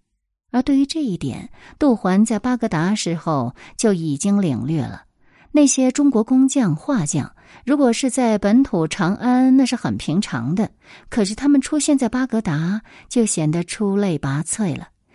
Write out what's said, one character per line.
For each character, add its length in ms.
而 120
对 160
于 80
这 160
一 160
点， 320
杜 160
环 300
在 140
巴 180
格 140
达 240
时 220
候 380
就 160
已 240
经 240
领 260
略 140
了。 220
那 160
些 240
中 200
国 120
工 240
匠、 300
画 300
匠， 280
如 140
果 140
是 180
在 260
本 260
土 240
长 280
安， 420
那 80
是 120
很 200
平 240
常 340
的； 160
可 160
是 100
他 140
们 100
出 200
现 180
在 120
巴 180
格 140
达， 420
就 160
显 260
得 140
出 320
类 220
拔 240
萃 340
了， 120